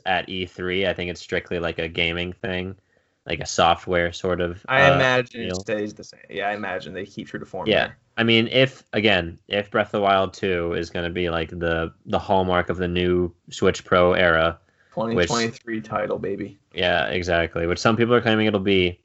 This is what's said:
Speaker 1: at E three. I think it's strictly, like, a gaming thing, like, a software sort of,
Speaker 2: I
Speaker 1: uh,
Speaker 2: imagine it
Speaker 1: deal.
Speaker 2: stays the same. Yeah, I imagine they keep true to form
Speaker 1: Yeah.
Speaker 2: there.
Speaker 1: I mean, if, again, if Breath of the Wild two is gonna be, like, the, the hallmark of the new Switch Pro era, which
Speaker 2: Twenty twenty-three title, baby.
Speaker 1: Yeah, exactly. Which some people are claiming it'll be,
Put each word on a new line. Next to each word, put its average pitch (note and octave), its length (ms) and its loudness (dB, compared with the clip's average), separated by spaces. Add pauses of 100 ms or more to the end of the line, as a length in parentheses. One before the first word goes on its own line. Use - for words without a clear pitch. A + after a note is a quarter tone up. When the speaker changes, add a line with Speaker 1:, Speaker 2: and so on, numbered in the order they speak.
Speaker 1:
at F2+ 220 -2
E F#2 180 -6
three. F2+ 420 -4
I F2 60 -2
think F2 160 -6
it's E2+ 100 -10
strictly, F2 400 -6
like, E2 180 -4
a E2 100 -4
gaming F2 440 -2
thing, F#2 420 -6 (520)
like, D#2+ 140 -6
a - 60 -8
software F2 680 2
sort F2+ 280 -4
of, F2 260 -6
Speaker 2:
I C#3 240 4
Speaker 1:
uh, C3+ 60 4
Speaker 2:
imagine B2+ 460 0
it A2+ 80 -6
Speaker 1:
deal. F#2 100 -4
Speaker 2:
stays G#2 340 -6
the - 100 -18
same. - 160 -20 (100)
Yeah, G2 180 -4
I G#2 60 -2
imagine F#2 400 -8
they F#2+ 120 -8
keep - 220 -12
true - 100 -10
to - 80 -12
form F#2+ 220 -6
Speaker 1:
Yeah. F2 200 4
Speaker 2:
there. - 80 -16 (220)
Speaker 1:
I A2+ 40 2
mean, A2+ 280 6
if, C3 320 2 (120)
again, G2+ 520 2
if G2+ 240 -4
Breath G#2+ 180 0
of - 40 -8
the G#2 80 -2
Wild G2 320 2
two F2 400 -2
is F2 160 -4
gonna F2 220 -6
be, F2+ 180 -2
like, E2 220 -4
the, E2 420 -2 (140)
the G2+ 120 -2
hallmark F#2 520 0
of F2+ 80 -4
the F2+ 100 -2
new F2+ 420 0 (200)
Switch - 340 0
Pro F2+ 300 4
era, E2 440 2 (360)
which - 0 -
Speaker 2:
Twenty A2 320 0
twenty-three A2+ 560 -4
title, G#2 360 -4
baby. G2 400 -8 (140)
Speaker 1:
Yeah, F2 360 0
exactly. E2+ 580 0
Which F2 120 0
some A2+ 160 2
people A#2 200 2
are A#2 80 2
claiming A2 240 2
it'll G#2 120 2
be, F#2 460 2